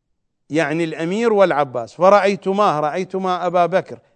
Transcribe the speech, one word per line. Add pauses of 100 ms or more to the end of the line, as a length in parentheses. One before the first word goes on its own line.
(500)
يعني
الأمير
والعباس،
فرأيتما،
رأيتما
أبا
بكر (160)